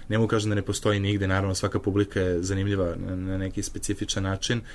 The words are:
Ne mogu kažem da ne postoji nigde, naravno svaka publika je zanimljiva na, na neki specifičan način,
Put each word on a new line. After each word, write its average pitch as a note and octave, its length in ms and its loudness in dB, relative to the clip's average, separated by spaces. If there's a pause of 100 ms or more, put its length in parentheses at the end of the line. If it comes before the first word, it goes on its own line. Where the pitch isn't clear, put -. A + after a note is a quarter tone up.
Ne G#2 80 2
mogu A2 100 4
kažem G#2+ 220 2
da G#2 60 2
ne G2+ 60 2
postoji G2+ 380 0
nigde, G2 280 2
naravno F#2+ 280 2
svaka G2+ 240 0
publika G2+ 400 2
je F2+ 240 2
zanimljiva F#2+ 520 0
na, F#2 200 -6
na F#2 220 -4
neki F#2+ 260 -4
specifičan - 600 -4
način, G2 380 -2 (120)